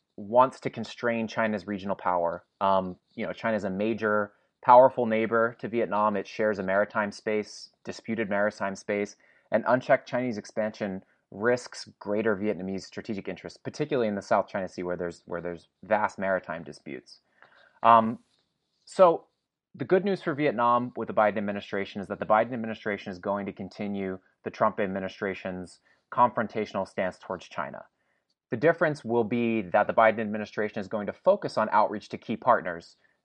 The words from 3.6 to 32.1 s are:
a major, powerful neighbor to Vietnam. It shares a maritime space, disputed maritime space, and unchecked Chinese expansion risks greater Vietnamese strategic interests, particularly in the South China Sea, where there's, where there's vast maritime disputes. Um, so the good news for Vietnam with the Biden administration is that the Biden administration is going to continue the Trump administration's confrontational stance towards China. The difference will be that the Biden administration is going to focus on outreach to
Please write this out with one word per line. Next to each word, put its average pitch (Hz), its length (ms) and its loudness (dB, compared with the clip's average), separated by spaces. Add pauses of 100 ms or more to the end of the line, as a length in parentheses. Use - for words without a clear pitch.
a 101 60 -4
major, 104 640 -2 (280)
powerful 127 440 8
neighbor 113 560 0
to 117 80 -8
Vietnam. 107 480 0
It 98 100 -6
shares 107 320 -2
a 95 40 -4
maritime 101 500 0
space, - 560 -6 (160)
disputed 110 440 -6
maritime 101 460 -2
space, 104 400 -4 (380)
and 110 160 2
unchecked 127 400 2
Chinese 123 280 -4
expansion 107 640 -6 (340)
risks 120 600 -2
greater 104 380 0
Vietnamese 95 480 -4
strategic 98 440 -10
interests, - 300 -12
particularly 135 500 -4
in 104 60 -2
the 98 80 -4
South 101 260 0
China 95 220 -6
Sea, 92 140 -10
where 90 120 -4
there's, 85 300 -8
where 87 160 -8
there's 85 260 -10 (140)
vast 104 380 0
maritime 92 420 -2
disputes. 71 600 -14 (600)
Um, 117 380 8 (640)
so 170 380 6 (500)
the 135 100 -8
good 185 220 2
news 190 160 -2
for 135 140 -4
Vietnam 120 600 2
with 110 120 -6
the 107 80 -8
Biden 107 240 4
administration 101 640 -6
is 85 60 -10
that 101 100 -8
the - 80 -4
Biden 117 260 2
administration 110 580 -6
is 90 60 -10
going 101 300 -4
to 98 40 -6
continue 98 680 -6 (240)
the 110 80 -8
Trump 107 280 0
administration's 95 1000 -6 (340)
confrontational 110 760 0
stance 92 300 -4
towards - 320 -12
China. 67 340 -10 (680)
The 123 60 -4
difference 156 460 2
will 117 200 2
be 117 400 0
that 101 240 2
the 95 60 -4
Biden 113 260 6
administration 107 600 -4
is 95 60 -8
going 104 200 -6
to 101 60 -6
focus 190 440 0
on 110 140 2
outreach 104 380 2
to 113 100 -8